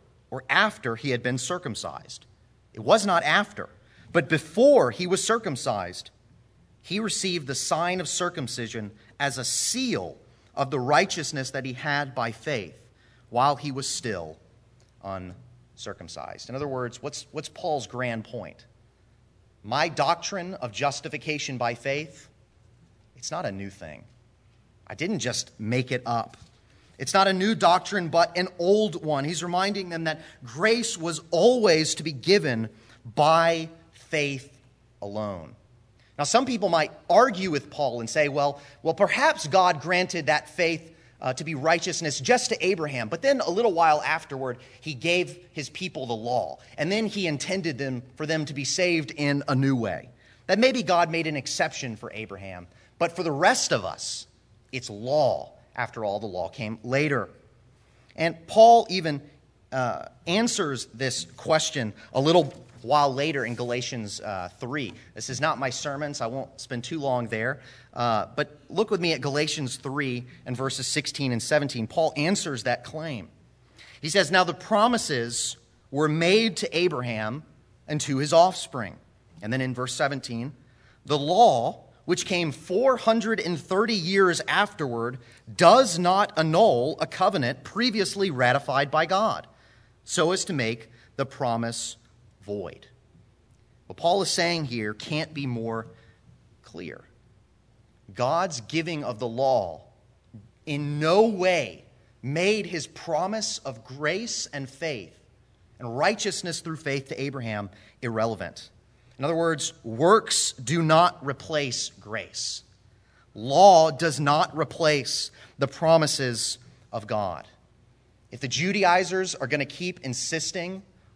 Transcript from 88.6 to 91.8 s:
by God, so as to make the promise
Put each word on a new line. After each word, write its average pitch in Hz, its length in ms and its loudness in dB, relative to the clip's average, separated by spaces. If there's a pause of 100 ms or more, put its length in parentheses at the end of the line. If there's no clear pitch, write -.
by 156 160 2
God, 185 400 0 (580)
so 170 280 2
as 185 140 -2
to 190 60 -6
make 123 360 -2 (260)
the 135 120 -4
promise 117 720 -4 (480)